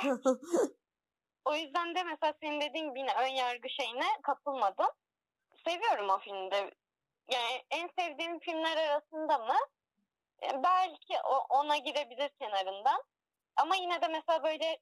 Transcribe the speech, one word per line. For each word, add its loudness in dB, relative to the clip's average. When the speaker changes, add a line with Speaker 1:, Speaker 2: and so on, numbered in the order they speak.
Speaker 1:
<laughs> 0
Speaker 2:
O 0
yüzden -2
de 0
mesela -2
senin -4
dediğin -4
gibi -8
yine -2
ön 2
yargı -2
şeyine -4
kapılmadım. 0
Seviyorum 0
o 4
filmi -8
de. 0
Yani -2
en -4
sevdiğim -4
filmler -2
arasında 0
mı? 0
E, -2
belki 2
o, 2
ona 4
girebilir -2
kenarından. 0
Ama 4
yine 0
de 4
mesela 0
böyle 0